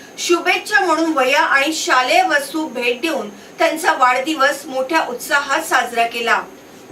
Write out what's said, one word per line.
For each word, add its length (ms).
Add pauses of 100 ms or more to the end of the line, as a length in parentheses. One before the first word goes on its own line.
(180)
शुभेच्छा 600
म्हणून 320
वह्या 280
आणि 320
शालेय 500
वस्तू 460
भेट 320
देऊन 300
त्यांचा 640
वाढदिवस 720
मोठ्या 420
उत्साहात 540
साजरा 440
केला. 360 (500)